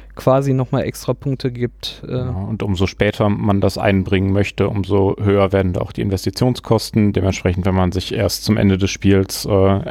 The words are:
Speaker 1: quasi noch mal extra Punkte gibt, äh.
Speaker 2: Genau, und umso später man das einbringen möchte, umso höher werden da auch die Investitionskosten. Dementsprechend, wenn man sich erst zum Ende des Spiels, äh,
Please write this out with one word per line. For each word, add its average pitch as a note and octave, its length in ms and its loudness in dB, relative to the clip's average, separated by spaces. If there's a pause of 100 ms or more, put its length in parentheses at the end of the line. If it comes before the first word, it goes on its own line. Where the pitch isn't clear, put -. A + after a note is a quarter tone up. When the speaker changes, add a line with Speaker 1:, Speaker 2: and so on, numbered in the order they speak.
(140)
Speaker 1:
quasi C3+ 400 2
noch C3 180 0
mal B2+ 120 0
extra - 300 -4
Punkte C3+ 380 -4
gibt, - 520 -8
äh. - 40 -12
Speaker 2:
Genau, F#2 400 -4
und G#2+ 160 -6
umso F#2+ 220 0
später G#2 440 0
man G2+ 320 0
das G2+ 160 0
einbringen G2 560 2
möchte, G2+ 360 0
umso G2 500 0
höher G2 340 2
werden F#2+ 200 2
da - 80 -2
auch - 120 -8
die - 80 -6
Investitionskosten. G#2+ 1120 0
Dementsprechend, F#2 520 0
wenn F#2+ 80 2
man F#2 200 2
sich F#2 200 -4
erst G#2 300 -2
zum A2 140 2
Ende G2 200 4
des F#2 140 0
Spiels, G2 540 0
äh, G2 340 2 (120)